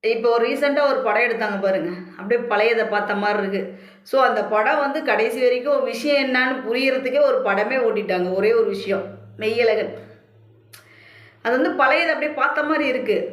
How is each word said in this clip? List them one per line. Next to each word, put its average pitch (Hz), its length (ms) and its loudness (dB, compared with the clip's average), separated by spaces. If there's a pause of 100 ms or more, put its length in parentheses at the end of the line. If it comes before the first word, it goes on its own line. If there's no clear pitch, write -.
இப்போ 226 260 0
ஒரு 226 160 2
ரீசெண்டா 277 400 0
ஒரு 269 160 2
படம் 214 240 2
எடுத்தாங்க 220 400 -2
பாருங்க, 180 260 0 (240)
அப்படியே 220 240 -2 (100)
பழையதை 214 380 2
பார்த்த 202 320 -2
மாதிரி 208 220 0
இருக்கு. 196 200 -2 (440)
So - 160 -4
அந்த 240 200 2 (120)
படம் 262 280 2
வந்து 285 180 -2 (100)
கடைசி 233 320 0
வரைக்கும் 254 480 2
விஷயம் 277 340 0
என்னன்னு 262 320 0 (100)
புரியறதுக்கே 262 640 0
ஒரு 247 180 4
படமே 202 380 0
ஓட்டிட்டாங்க. 196 440 0 (100)
ஒரே 208 160 2
ஒரு 220 160 2
விஷயம், 190 360 -4 (320)
மெய்யழகன். 220 560 0 (1500)
அது 233 140 0
வந்து 302 140 0 (100)
பழையதை 311 320 4
அப்படியே 294 280 -2
பார்த்த 294 280 0
மாதிரி 302 240 0
இருக்கு 247 240 0 (160)